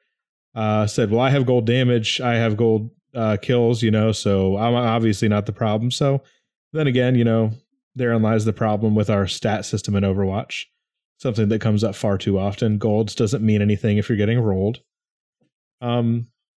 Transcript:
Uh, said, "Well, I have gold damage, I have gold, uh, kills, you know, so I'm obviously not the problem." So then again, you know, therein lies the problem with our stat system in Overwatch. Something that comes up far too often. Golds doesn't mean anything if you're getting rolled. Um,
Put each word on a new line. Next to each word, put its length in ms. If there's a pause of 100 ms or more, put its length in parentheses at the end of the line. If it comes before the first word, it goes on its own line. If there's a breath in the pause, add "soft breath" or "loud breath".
(560)
Uh, 320
said, 240
"Well, 80
I 120
have 160
gold 180
damage, 560
I 140
have 220
gold, 340 (240)
uh, 260
kills, 400
you 100
know, 200
so 460
I'm 180
obviously 520
not 200
the 40
problem." 380
So 320 (520 soft breath)
then 140
again, 280
you 80
know, 280 (440)
therein 260
lies 240
the 80
problem 420
with 140
our 180
stat 380
system 300
in 80
Overwatch. 640 (520)
Something 320
that 100
comes 240
up 120
far 240
too 200
often. 380
Golds 380
doesn't 300
mean 180
anything 340
if 100
you're 100
getting 220
rolled. 400 (1000)
Um, 460 (300)